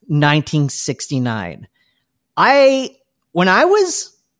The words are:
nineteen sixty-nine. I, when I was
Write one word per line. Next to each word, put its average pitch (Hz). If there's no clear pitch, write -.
nineteen 147
sixty-nine. 123
I, 269
when 180
I 220
was 381